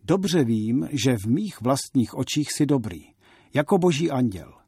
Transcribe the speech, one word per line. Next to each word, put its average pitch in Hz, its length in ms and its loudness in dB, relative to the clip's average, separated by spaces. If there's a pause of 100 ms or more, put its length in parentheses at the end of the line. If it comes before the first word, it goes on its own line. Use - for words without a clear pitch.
Dobře 175 400 2
vím, 117 480 0
že 131 260 0
v 98 80 -6
mých 165 360 -2
vlastních 123 560 -2
očích 143 340 -4
jsi 151 140 0
dobrý, 113 400 -2 (480)
jako 151 240 2
boží 170 340 2
anděl. 117 420 -2 (140)